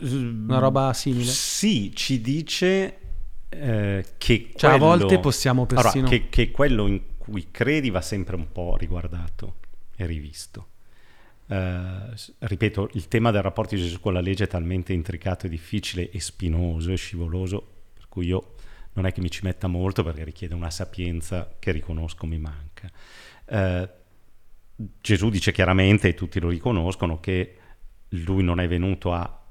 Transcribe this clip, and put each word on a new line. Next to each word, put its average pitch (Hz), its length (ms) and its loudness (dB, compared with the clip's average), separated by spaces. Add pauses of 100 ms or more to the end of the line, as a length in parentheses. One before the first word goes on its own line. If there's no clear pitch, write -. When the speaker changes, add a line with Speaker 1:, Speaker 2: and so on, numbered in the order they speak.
Speaker 1:
Mm, 120 460 -2
Speaker 2:
Una 131 100 4
roba 135 340 4
simile? 123 380 0
Speaker 1:
sì, 131 640 0
ci 131 260 0
dice, 175 760 0 (500)
eh, 104 580 0 (120)
che - 360 2
Speaker 2:
Cioè, 139 200 6
a 139 40 8
Speaker 1:
quello 160 200 8
Speaker 2:
volte 190 220 6
possiamo 127 500 2
Speaker 1:
allora, 127 140 4
Speaker 2:
persino 117 260 4
Speaker 1:
che, 120 180 4
che - 240 4
quello 117 360 4
in 98 120 4 (180)
cui 104 340 -6
credi 135 380 2
va 90 120 0
sempre 95 340 -4
un 80 160 -4
po' 87 240 0
riguardato 82 840 -2 (380)
e 92 100 -4
rivisto. 78 600 -8 (800)
Eh, 92 680 -4
s-, - 240 -18
ripeto, 104 540 0
il 95 140 -6
tema 117 240 4
del 101 120 2
rapporto 104 320 -2
di 95 60 0
Gesù 85 180 -4
con 101 140 0
la 90 60 2
legge 95 260 0
è - 20 -2
talmente 90 460 -2
intricato 90 520 -4
e 92 40 -4
difficile 85 600 -4
e 85 100 -10
spinoso 82 720 -2
e 92 40 0
scivoloso, 87 720 -4 (280)
per - 160 -20
cui 90 160 -6
io 90 300 -2 (380)
non 95 120 -2
è 95 80 0
che - 80 -4
mi 90 80 -2
ci - 140 -10
metta 92 240 -4
molto, 90 360 0
perché 80 200 -6
richiede 80 320 -10
una 85 160 -4
sapienza 87 880 -6
che - 120 -2
riconosco 80 540 -4
mi 80 140 -4
manca. 76 500 -12 (560)
Eh, 92 440 0 (1120)
Gesù 104 280 4
dice 98 220 0
chiaramente, 95 580 6
e 85 40 0
tutti 92 260 -4
lo 85 100 -2
riconoscono, 87 720 0
che 90 380 -4 (520)
lui 95 340 0
non 87 160 2
è 87 80 0
venuto 90 460 0
a - 380 -6